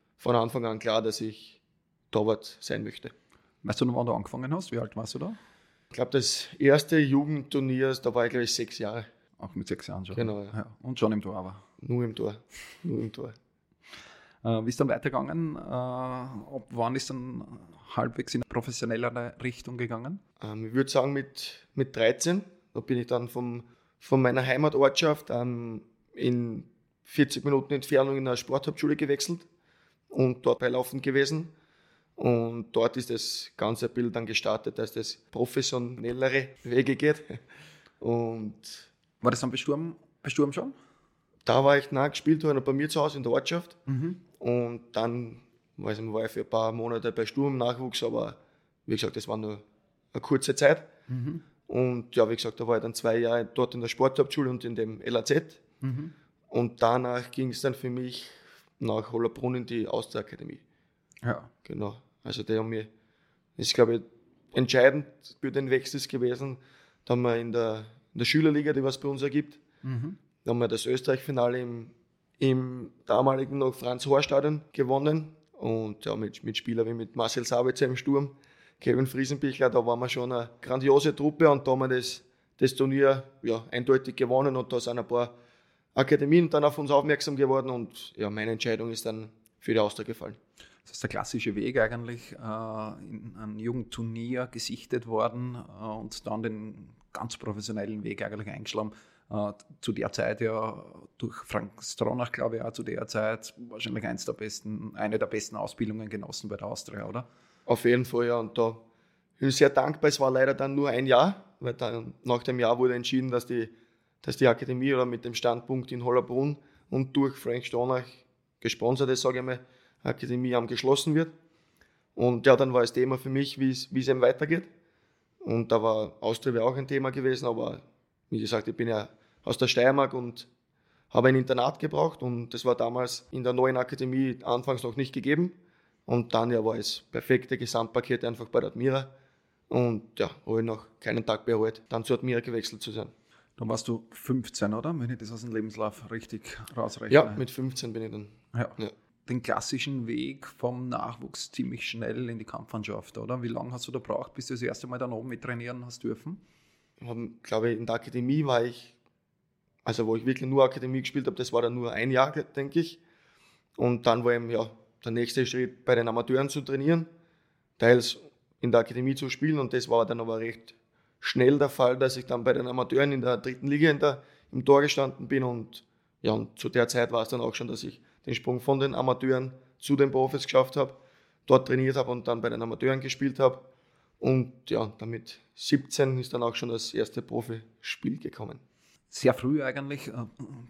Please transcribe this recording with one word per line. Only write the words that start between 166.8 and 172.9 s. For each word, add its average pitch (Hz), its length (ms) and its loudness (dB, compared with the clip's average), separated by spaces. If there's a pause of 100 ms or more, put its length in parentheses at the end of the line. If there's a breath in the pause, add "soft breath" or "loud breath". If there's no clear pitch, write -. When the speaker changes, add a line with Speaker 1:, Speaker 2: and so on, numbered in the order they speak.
Speaker 1:
teils 120 400 6 (440)
in 120 100 -2
der 117 100 8
Akademie 127 320 -2
zu 131 160 -6
spielen. 151 300 0
Und 131 140 -2
das 123 160 -2
war 117 160 4
dann 117 140 -2
aber 113 200 -4
recht 113 340 -8 (460)
schnell 131 380 6
der 139 120 4
Fall, 127 280 4
dass 131 200 2
ich 123 80 -8
dann 120 180 -4
bei 127 100 6
den 127 140 -2
Amateuren 127 440 2